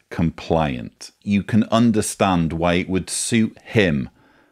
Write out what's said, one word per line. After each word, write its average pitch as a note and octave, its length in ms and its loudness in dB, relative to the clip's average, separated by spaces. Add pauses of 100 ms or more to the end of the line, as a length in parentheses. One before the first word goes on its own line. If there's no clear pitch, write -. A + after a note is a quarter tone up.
(100)
compliant. D#2 1000 -4 (120)
You G2+ 200 0
can A2 220 2
understand G2+ 920 2
why E2+ 200 2
it F2+ 140 0
would F2+ 220 -4
suit - 520 -2
him E2 460 0 (440)